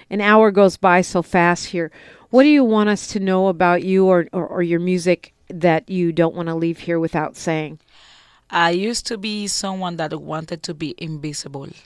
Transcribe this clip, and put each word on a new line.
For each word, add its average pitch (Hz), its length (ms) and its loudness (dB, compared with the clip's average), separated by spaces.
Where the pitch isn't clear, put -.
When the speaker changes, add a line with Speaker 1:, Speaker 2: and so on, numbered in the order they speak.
Speaker 1:
an 202 140 -4
hour 214 280 6
goes 196 280 4
by 190 240 4
so 180 180 -4
fast 175 460 0
here. 170 240 -6
What 262 140 6
do 294 40 6
you 285 160 6
want 214 240 2
us 208 200 -2
to 208 120 -6
know 190 280 2
about 175 340 2
you 190 240 2
or, 180 260 4
or, 180 140 -4
or - 160 -4
your 170 180 0
music 180 540 -2
that 165 420 0
you 180 220 -2
don't 165 220 0
wanna 165 220 -6
leave 165 220 -4
here 170 200 -4
without 160 380 -4
saying? 156 420 -6
Speaker 2:
I 170 220 0
used 202 380 -4
to 226 100 -8
be 208 300 -8
someone 190 480 -6
that 156 220 -6
wanted 156 440 -10
to 175 100 -10
be 151 240 -10
invisible, 147 720 -12